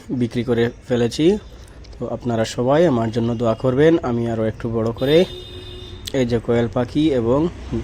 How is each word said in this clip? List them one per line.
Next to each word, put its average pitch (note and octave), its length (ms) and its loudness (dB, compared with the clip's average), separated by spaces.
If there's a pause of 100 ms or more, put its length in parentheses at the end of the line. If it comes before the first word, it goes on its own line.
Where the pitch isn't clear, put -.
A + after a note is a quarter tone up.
বিক্রি B2 340 -4
করে A#2 200 0 (220)
ফেলেছি। A#2+ 420 0 (640)
তো - 160 -10
আপনারা A#2 380 -2
সবাই C3+ 400 2
আমার A#2 260 2
জন্য A#2 240 0
দোয়া A2+ 200 2
করবেন, C3+ 380 4 (100)
আমি A#2+ 260 -2
আরও A2+ 140 -2
একটু A2 260 -4
বড় A2+ 220 0
করে C3+ 260 2 (960)
এই C3 120 2
যে A#2 140 0
কোয়েল A#2+ 280 0
পাখি B2+ 420 0
এবং B2+ 300 2 (440)